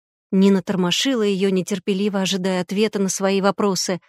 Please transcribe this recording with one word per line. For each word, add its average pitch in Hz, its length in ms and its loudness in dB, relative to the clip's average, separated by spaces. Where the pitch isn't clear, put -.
Нина 196 320 4
тормошила 202 580 -2
её, 196 280 0
нетерпеливо 196 720 -2
ожидая 185 400 -2
ответа 208 380 -2
на 190 100 0
свои 196 320 0
вопросы. 190 680 0